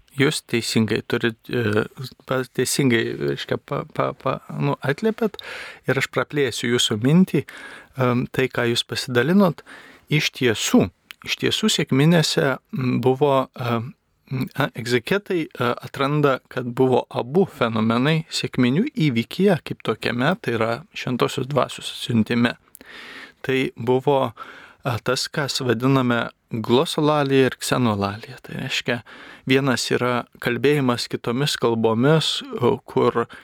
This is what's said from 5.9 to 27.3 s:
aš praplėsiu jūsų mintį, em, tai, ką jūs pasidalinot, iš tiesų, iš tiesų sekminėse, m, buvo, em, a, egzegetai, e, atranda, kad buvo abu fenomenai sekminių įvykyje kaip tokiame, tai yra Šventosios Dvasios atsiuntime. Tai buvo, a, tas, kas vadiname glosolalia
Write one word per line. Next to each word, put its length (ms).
aš 120
praplėsiu 600
jūsų 300
mintį, 440
em, 340
tai, 220
ką 200
jūs 180
pasidalinot, 760
iš 260
tiesų, 560
iš 160
tiesų 340
sekminėse, 840
m, 320
buvo, 520
em, 400
a, 200
egzegetai, 720
e, 340
atranda, 680
kad 220
buvo 400
abu 400
fenomenai 800
sekminių 680
įvykyje 680
kaip 220
tokiame, 540
tai 220
yra 140
Šventosios 580
Dvasios 440
atsiuntime. 640
Tai 340
buvo, 600
a, 200
tas, 300
kas 320
vadiname 640
glosolalia 1000